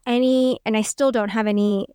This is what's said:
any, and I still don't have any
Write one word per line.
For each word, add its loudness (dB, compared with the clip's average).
any, 2
and -2
I 2
still -2
don't -2
have -4
any 0